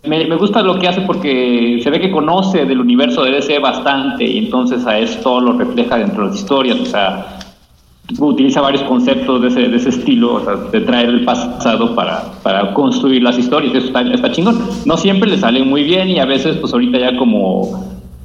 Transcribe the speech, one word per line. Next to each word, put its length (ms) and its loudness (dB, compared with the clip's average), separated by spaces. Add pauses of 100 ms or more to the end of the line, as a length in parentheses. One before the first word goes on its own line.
Me, 240 0
me 80 0
gusta 260 2
lo 160 0
que 80 0
hace 140 0
porque 800 0
se 80 0
ve 100 0
que 120 0
conoce 520 0
del 140 0
universo 460 2
de 80 2
D 100 0
C 160 0
bastante, 640 -2
y 160 -2
entonces 480 -2
a 140 0
esto 400 0
lo 180 2
refleja 400 0
dentro 240 -2
de 80 0
las 80 -6
historias, 400 0
o 80 -4
sea, 540 -4 (760)
utiliza 420 2
varios 240 0
conceptos 580 0
de 60 2
ese, 140 0
de 140 2
ese 120 0
estilo, 460 2
o 100 -2
sea, 100 -2
de 280 -2
traer 260 2
el 160 2
pasado 720 -2
para, 260 -2 (220)
para 280 0
construir 520 2
las 120 2
historias, 380 0
eso 140 0
está, 140 0
está 280 0
chingón. 340 0 (200)
No 120 2
siempre 320 2
le 100 0
salen 300 2
muy 140 2
bien, 260 0
y 120 0
a 40 2
veces, 340 0
pues, 140 -4
ahorita 280 2
ya 160 0
como 840 -2 (240)